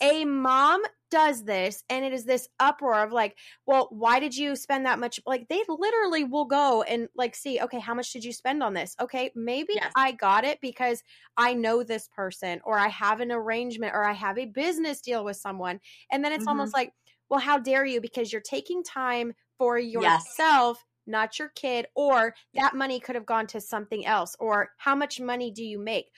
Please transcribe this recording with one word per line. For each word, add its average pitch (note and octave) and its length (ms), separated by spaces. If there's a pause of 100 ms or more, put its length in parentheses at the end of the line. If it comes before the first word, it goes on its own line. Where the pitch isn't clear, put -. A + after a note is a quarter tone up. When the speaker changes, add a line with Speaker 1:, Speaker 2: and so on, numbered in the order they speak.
Speaker 1:
A D4+ 240
mom C#4 580 (280)
does D4+ 340
this, G3 440
and C4 160
it C4+ 80
is B3+ 120
this B3 240 (100)
uproar C4+ 460
of, G#3+ 80
like, A3 260 (260)
"Well, C4 260
why A3+ 280
did C4+ 180
you C#4+ 200
spend C4 300
that B3+ 120
much?" A#3+ 280
Like, B3+ 220
they F4+ 200
literally F4+ 560
will C#4 220
go C4 360
and, A#3 320
like, A#3+ 200
see, - 260
"Okay, B3 180
how A3+ 160
much B3 180
did A3 120
you A#3+ 80
spend C#4 300
on G#3+ 120
this? F3 260
Okay, B3+ 340
maybe B3+ 420
Speaker 2:
Yes. - 180
Speaker 1:
I C4 180
got G#3+ 320
it D4 160
because B3 420 (340)
I A#3+ 180
know A#3 280
this A3 260
person, F#3 560
or A3 140
I G3+ 100
have G#3+ 320
an A#3+ 120
arrangement, A3+ 640
or G#3 100
I G#3 80
have G3+ 260
a B3+ 80
business D4+ 540
deal A#3 240
with G3+ 120
someone." F#3+ 440 (300)
And C#4 140
then D4 80
it's D#4 100
Speaker 2:
Mm-hmm. D#4 60
Speaker 1:
almost C#4 260
like, B3+ 180 (360)
"Well, C4+ 120
how C#4+ 180
dare C4 280
you, B3+ 140
because A3+ 320
you're G#3+ 100
taking F4 400
time A#3+ 520 (240)
for A#3+ 200
Speaker 2:
Yes. A#3 160 (320)
Speaker 1:
yourself, C4+ 580 (220)
not A3 320
your D4+ 100
kid, B3 460
or B3 400 (180)
that C4+ 220
money C4 260
could B3 140
have A#3 100
gone A3+ 220
to G#3+ 140
something G#3 440
else, F#3+ 360
or G#3 360
how C#4 200
much C#4+ 240
money B3 320
do A3 120
you G#3+ 140
make?" G#3 400